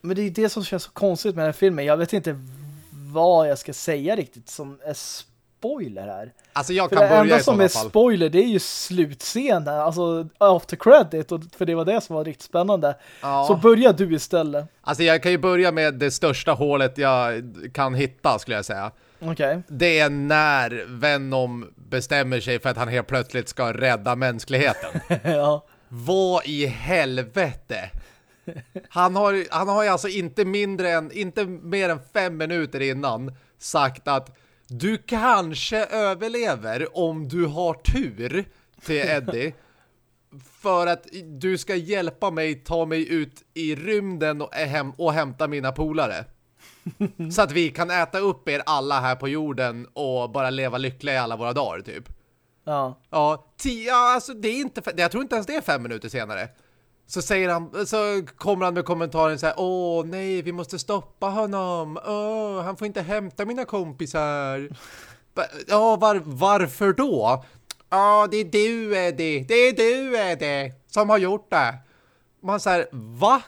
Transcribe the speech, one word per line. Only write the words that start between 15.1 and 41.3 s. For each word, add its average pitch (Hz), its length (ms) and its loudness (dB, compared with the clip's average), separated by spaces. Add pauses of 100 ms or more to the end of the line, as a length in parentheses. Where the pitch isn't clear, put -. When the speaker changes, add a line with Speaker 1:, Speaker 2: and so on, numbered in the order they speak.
Speaker 2:
kan 180 80 4
ju 180 60 2
börja 180 340 4
med 156 220 0
det 135 180 0
största 135 420 0
hålet 135 440 2
jag 123 460 2 (300)
kan 135 220 -2
hitta, 127 440 0
skulle 117 160 -6
jag 104 100 -4
säga. 101 260 -6 (280)
Speaker 1:
Okej. 160 480 -2
Speaker 2:
Det 160 320 2
är 151 100 4
när 143 800 2
Venom 127 880 -2
bestämmer 127 640 -2
sig 120 200 -2
för 135 100 -2
att 120 80 -4
han 120 100 -2
helt 120 200 -2
plötsligt 127 420 -4
ska 117 240 -4
rädda 120 420 0
mänskligheten. 127 760 0 (200)
Speaker 1:
<laughs> 175 140 0
Ja. 147 420 0 (220)
Speaker 2:
Vad 180 580 0
i 143 200 -2
helvete? 127 1200 -2 (1000)
Han 185 260 2
har, 196 360 2
han 170 160 -2
har 202 160 2
ju 208 60 2
alltså 190 180 0
inte 185 380 -2
mindre 190 460 -2
än, 160 200 -2
inte 196 340 -4
mer 180 440 -2
än 160 100 -2 (140)
fem 180 240 -2
minuter 156 420 -4
innan 131 560 -4 (220)
sagt 139 500 -2
att 135 300 -2 (300)
du 170 300 -2
kanske 214 880 0
överlever 190 1120 -4
om 160 320 -2
du 170 160 0
har 160 280 -2
tur 143 720 -2 (400)
till 156 100 -2 (140)
Eddie. 135 440 -2 (480)
Speaker 1:
<laughs> - 600 -20
Speaker 2:
För 180 260 2
att 170 200 -2 (180)
du 160 320 -2